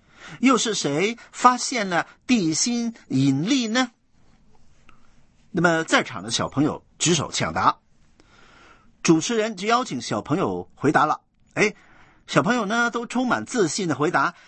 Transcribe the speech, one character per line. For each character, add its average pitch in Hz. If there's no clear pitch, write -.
又 247
是 220
谁 185
发 247
现 233
了 165
地 185
心 233
引 139
力 254
呢？” 233
那 175
么 165
在 254
场 98
的 110
小 95
朋 135
友 -
举 160
手 143
抢 90
答， 98
主 160
持 233
人 214
就 196
邀 240
请 151
小 110
朋 143
友 98
回 -
答 143
了。 151
哎， 196
小 -
朋 196
友 233
呢， 233
都 240
充 254
满 113
自 202
信 170
地 143
回 151
答 147